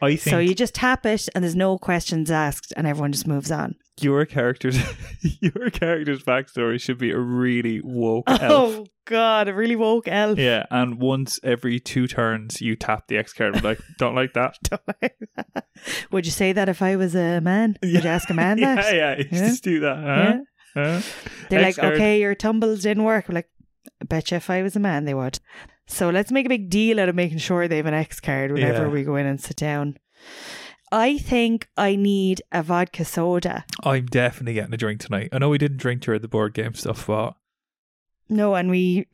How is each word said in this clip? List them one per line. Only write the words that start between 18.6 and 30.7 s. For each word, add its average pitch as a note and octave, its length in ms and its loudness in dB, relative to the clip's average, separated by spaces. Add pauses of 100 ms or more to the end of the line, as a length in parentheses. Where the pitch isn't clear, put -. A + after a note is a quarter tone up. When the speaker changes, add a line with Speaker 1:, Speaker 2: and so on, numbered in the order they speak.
Speaker 1:
Yeah, C4+ 120 4
Speaker 2:
that? G3+ 180 2
Speaker 1:
yeah, D3+ 240 2
you C#3 140 0
Speaker 2:
Yeah. F#3 160 2
Speaker 1:
just B3 160 0
do E3+ 160 2
that, D3 160 0
huh? D#3 420 2 (380)
Speaker 2:
Yeah. D#3 240 0
Speaker 1:
Huh? - 0 - (500)
Speaker 2:
They're - 140 4
Speaker 1:
X F#3 140 2
Speaker 2:
like, - 60 -2
Speaker 1:
card. D3+ 100 4
Speaker 2:
"Okay, G#3 260 4
your G3+ 160 2
tumbles A3 460 0
didn't G#3 200 2
work." A3 260 2
We're F3 60 -4
like, E3+ 160 -4 (500)
"I - 40 -14
bet D#3+ 260 -4
you F3 60 -2
if E3 120 -6
I F#3 140 0
was G3 140 -2
a G#3+ 40 0
man, D#3 260 0
they C#3+ 80 -2
would." C3 260 -4 (480)
So F3 220 0
let's F#3+ 200 2
make C4+ 160 2
a - 40 -2
big G3+ 200 -2
deal G#3+ 300 2
out F#3 80 2
of F3 80 0
making E3+ 220 0
sure F3 280 0
they E3 120 0
have D3+ 80 -2
an D3+ 80 0
X D#3 260 -4
card C3+ 320 -2
whenever B2+ 320 2
Speaker 1:
Yeah. D3+ 80 0
Speaker 2:
we C#3+ 100 -2
go C#3+ 140 -2
in C#3+ 100 0
and C#3 140 -2
sit - 160 -12
down. D3 400 -4 (960)